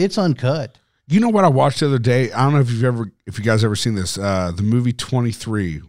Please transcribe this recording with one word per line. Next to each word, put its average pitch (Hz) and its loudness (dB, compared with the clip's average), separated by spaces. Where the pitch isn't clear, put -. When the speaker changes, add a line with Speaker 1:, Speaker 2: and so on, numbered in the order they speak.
Speaker 1:
it's 196 -2
uncut. 143 -2
Speaker 2:
You 160 4
know 233 2
what 202 4
I 165 6
watched 135 2
the 156 2
other 135 2
day? 123 2
I 120 0
don't 143 4
know 147 4
if 120 2
you've 117 -2
ever, 117 -2
if 95 -12
you 104 -6
guys 110 2
ever 107 0
seen 113 -2
this, 95 -4
uh, 95 -2
the 98 -4
movie 120 0
Twenty-three 110 -4